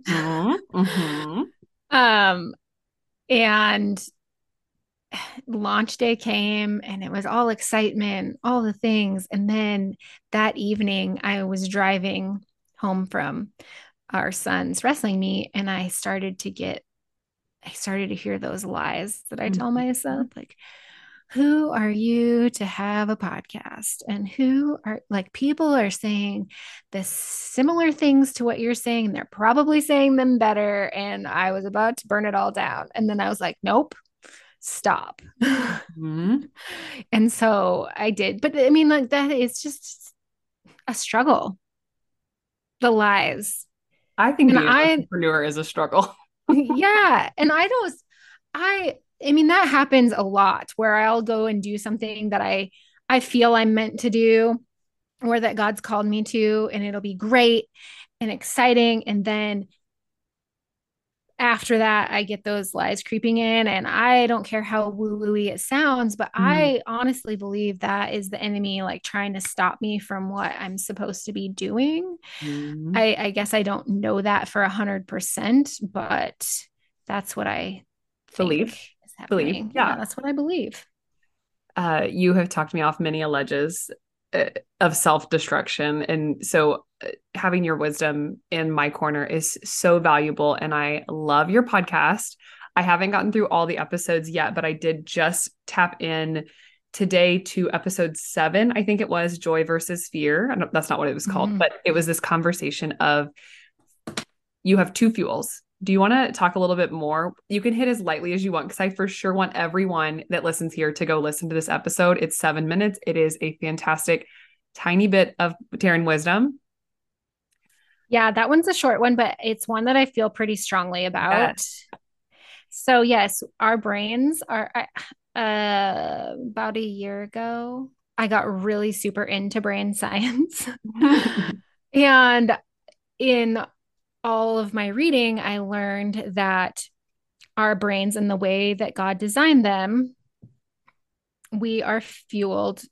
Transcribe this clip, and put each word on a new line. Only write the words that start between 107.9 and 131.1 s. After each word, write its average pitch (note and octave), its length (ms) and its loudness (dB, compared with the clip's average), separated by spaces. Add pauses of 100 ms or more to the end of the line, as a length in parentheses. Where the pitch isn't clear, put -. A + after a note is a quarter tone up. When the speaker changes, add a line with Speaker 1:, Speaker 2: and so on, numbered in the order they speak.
Speaker 1:
lightly E3+ 320 -2
as F#3+ 100 -2
you F#3+ 80 -2
want, D#3+ 180 -4
'cause - 100 -10
I F#3+ 100 0
for F#3+ 180 -2
sure F#3+ 240 -4
want F#3 240 -2
everyone E3 760 -2
that F3 120 -2
listens E3 300 -4
here D3+ 200 0
to D#3+ 120 -4
go D#3 140 0
listen D3+ 300 -4
to D#3+ 40 -4
this D#3+ 160 -2
episode. F3 500 2
It's D#3 200 -2
seven D#3 280 0
minutes. G3 380 0
It E3 120 -2
is D#3 240 2
a D#3 200 -6
fantastic D#3+ 640 -2 (480)
tiny F#3 320 2
bit F#3+ 320 4
of F3 160 0 (220)
Taryn E3+ 280 2
wisdom. F3 560 2 (1500)
Speaker 2:
Yeah, A3+ 220 4
that A3+ 180 2
one's E4 200 6
a F#4 40 2
short A#3+ 280 2
one, A#3+ 160 4
but A#3 260 2
it's A3 240 -4
one A3 180 -2
that B3+ 120 4
I C4+ 80 6
feel A3+ 240 0
pretty G#3+ 260 -4
strongly F3+ 500 -4
about. F3+ 260 -2 (260)
Speaker 1:
Yes. - 280 -10 (840)
Speaker 2:
So B3 320 4
yes, A3+ 420 2 (160)
our A3+ 180 2
brains A3 680 -2
are, A3 260 -4
I, - 640 -10
uh, G3 1000 -2
about A3 360 -6
a A3 40 -2
year G3+ 400 -8
ago, A#3 680 -8 (260)
I A3+ 100 0
got G#3 220 2 (140)
really G#3 300 -2
super G3+ 300 -4
into G3+ 380 -4
brain G3+ 320 -2
<laughs> - 0 -
science. A#3+ 720 -2 (300)
Speaker 1:
<laughs> A#3 960 0